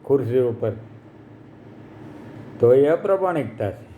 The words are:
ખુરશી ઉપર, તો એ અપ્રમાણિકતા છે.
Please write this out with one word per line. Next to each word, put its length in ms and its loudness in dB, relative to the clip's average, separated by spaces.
ખુરશી 340 0
ઉપર, 320 -2
તો 140 6
એ 120 6
અપ્રમાણિકતા 840 -2
છે. 260 -18